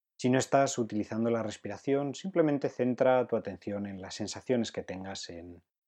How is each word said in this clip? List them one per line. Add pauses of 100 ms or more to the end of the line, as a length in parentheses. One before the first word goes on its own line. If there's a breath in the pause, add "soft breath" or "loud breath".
(240)
Si
no
estás
utilizando
la
respiración,
simplemente
centra
tu
atención
en
las
sensaciones
que
tengas
en, (260)